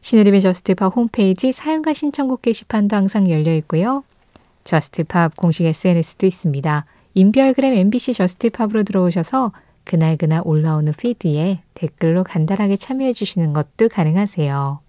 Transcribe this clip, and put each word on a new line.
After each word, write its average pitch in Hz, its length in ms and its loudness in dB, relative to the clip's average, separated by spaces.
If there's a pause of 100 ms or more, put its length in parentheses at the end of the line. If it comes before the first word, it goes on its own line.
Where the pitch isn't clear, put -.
신혜림의 202 380 4
저스트팝 185 560 0
홈페이지 226 560 0
사연과 311 420 -2
신청곡 277 500 -4
게시판도 214 520 -2
항상 196 340 2
열려 160 260 0
있고요. 196 480 -2 (640)
저스트팝 160 720 -2
공식 170 300 0
에스엔에스도 170 640 0
있습니다. 151 580 -2 (300)
인별그램 262 580 4
엠비씨 214 400 0
저스트팝으로 214 720 -2
들어오셔서 190 680 0 (340)
그날그날 160 600 0
올라오는 151 480 0
피드에 175 680 -2 (100)
댓글로 170 500 -2
간단하게 196 540 0
참여해 262 360 -4
주시는 165 400 -2
것도 156 360 0
가능하세요. 147 1000 -2